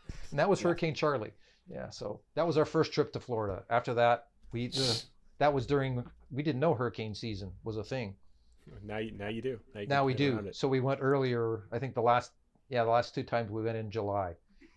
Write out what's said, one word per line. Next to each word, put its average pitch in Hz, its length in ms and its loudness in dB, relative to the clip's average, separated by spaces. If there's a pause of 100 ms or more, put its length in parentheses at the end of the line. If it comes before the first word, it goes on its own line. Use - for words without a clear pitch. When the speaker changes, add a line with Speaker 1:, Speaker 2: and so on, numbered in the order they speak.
(320)
Speaker 1:
And 143 80 0
that 180 100 4
was 185 120 4
Speaker 2:
Yeah. 175 80 4
Speaker 1:
Hurricane 165 260 0
Charlie. 127 380 0 (340)
Yeah, 131 220 -10
so 110 320 -10 (140)
that 156 120 2
was 151 100 2
our 151 80 6
first 156 280 2
trip - 200 0
to 117 60 -6
Florida. 107 500 -2
After 120 260 2
that, 120 340 4 (220)
we, 120 160 -4
the, 123 360 0 (180)
Speaker 2:
<laughs> - 160 -20
Speaker 1:
that 147 160 4
was 131 140 -2
during, 135 360 0 (280)
we 139 120 -4
didn't 147 180 0
know 160 120 4
hurricane 113 400 -2
season 101 380 -8 (120)
was 110 140 -6
a 107 60 -4
thing. 110 320 -6 (640)
Speaker 3:
Now 104 160 -8
you, 110 140 -4
now 101 160 -8
you 113 140 -4
do. 123 180 -4 (160)
Now 104 60 -8
you 104 60 -6
Speaker 1:
Now 139 120 0
Speaker 3:
can 139 60 4
Speaker 1:
we 131 100 2
Speaker 3:
plan 143 140 2
Speaker 1:
do. 120 80 0
Speaker 3:
around 101 100 -6
it. - 80 -10
Speaker 1:
So 143 140 0
we 131 100 2
went 135 220 0
earlier. 120 720 0
I 117 80 -4
think 127 140 -4
the 120 80 0
last, 120 300 4 (380)
yeah, 120 160 2
the 113 40 4
last 120 240 4
two 131 100 -2
times 117 280 -2
we 110 100 -4
went 113 160 -2
in 110 140 -6
July. 101 440 0 (420)